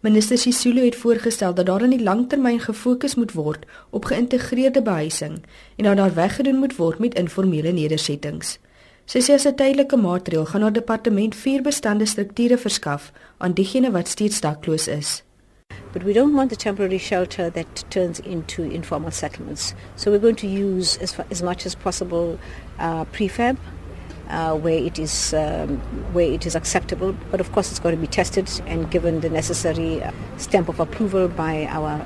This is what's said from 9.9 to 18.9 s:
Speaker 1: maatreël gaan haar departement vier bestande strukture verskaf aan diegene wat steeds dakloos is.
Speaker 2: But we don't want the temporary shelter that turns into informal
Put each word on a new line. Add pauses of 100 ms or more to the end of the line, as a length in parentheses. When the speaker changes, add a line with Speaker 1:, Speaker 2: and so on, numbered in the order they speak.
Speaker 1:
maatreël
gaan
haar
departement
vier
bestande
strukture
verskaf (260)
aan
diegene
wat
steeds
dakloos
is. (680)
Speaker 2:
But
we
don't
want
the
temporary
shelter
that
turns
into
informal